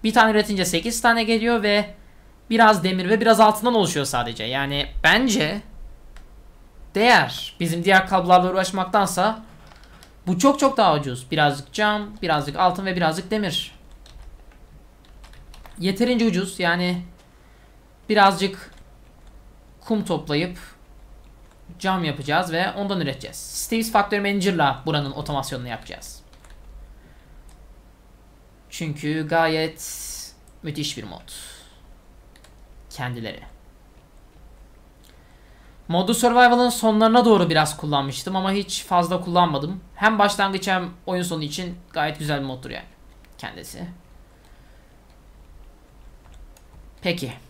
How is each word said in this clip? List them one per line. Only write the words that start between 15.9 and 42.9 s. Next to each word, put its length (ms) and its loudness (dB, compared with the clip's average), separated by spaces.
ucuz, 340 -2
yani 420 0
birazcık 680 2
kum 240 -2
toplayıp 540 -4
cam 260 -2
yapacağız 480 -2
ve 200 -2
ondan 280 -4
üreteceğiz. 360 -6
Steve's 560 -6
Factory 280 0
Manager'la 680 0
buranın 260 -2
otomasyonunu 560 -8
yapacağız. 540 -14
Çünkü 580 -6
gayet 840 -2
müthiş 340 -8
bir 80 -12
mod. 280 -18
Kendileri. 500 -10
Modu 260 0
Survival'ın 560 6
sonlarına 540 4
doğru 260 6
biraz 260 0
kullanmıştım 600 -4
ama 160 -2
hiç 320 -4
fazla 360 0
kullanmadım. 600 0
Hem 240 0
başlangıç 500 0
hem 220 -2
oyun 160 -4
sonu 200 -6
için 360 -8
gayet 260 -4
güzel 220 -4
bir 60 -6
moddur 240 -12
yani 160 -14